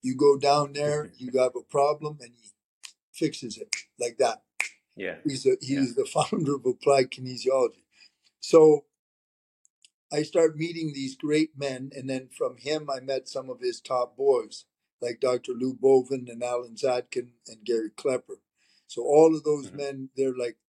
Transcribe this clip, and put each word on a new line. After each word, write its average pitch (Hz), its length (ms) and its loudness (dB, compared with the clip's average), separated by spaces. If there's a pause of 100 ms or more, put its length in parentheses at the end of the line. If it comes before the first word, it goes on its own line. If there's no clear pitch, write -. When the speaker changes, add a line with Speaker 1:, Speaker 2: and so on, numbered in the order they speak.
Speaker 1:
You 127 140 -4
go 143 220 6
down 143 360 2
there, 147 400 -2
Speaker 2:
<laughs> - 40 -20
Speaker 1:
you 127 220 -12
have 127 160 2
a 120 80 -10
problem, 151 580 0
and 120 140 -20
he - 160 -20 (640)
fixes 127 440 -6
it - 180 -10 (240)
like 120 180 -6
that. 117 260 0 (520)
Speaker 2:
Yeah. 90 280 -10
Speaker 1:
He's 135 200 -6
the, 127 180 2
Speaker 2:
Yeah. 139 200 -2
Speaker 1:
he's 120 140 0
the 123 100 0
<laughs> 151 260 -2
founder 143 240 -2
of 131 100 -6
applied 131 460 2
kinesiology. 127 720 -2 (560)
So 156 460 6 (1300)
I 151 120 0
start 160 340 2
meeting 165 360 -4
these 135 220 -8
great 151 420 0
men, 135 380 -6
and 131 140 -10
then 131 200 -6
from 127 280 -6
him, 147 320 -4
I 135 100 -4
met 131 300 -6
some 131 200 -10
of 120 120 -12
his 123 200 -4
top 123 360 -4
boys, 127 480 0 (360)
like 120 200 -8
Doctor 127 320 0
Lou 127 220 -4
Bovin 131 540 2
and 117 140 -10
Alan 123 320 -4
Zadkin 123 540 -4 (180)
and 110 180 -20
Gary 113 300 -2
Klepper. 127 460 -6 (460)
So - 160 -8
all 156 320 8
of 143 80 -6
those 147 240 -2
Speaker 2:
Mm-hmm. 90 100 -14
Speaker 1:
men, 139 400 -8
they're 131 180 0
like 120 220 -4 (120)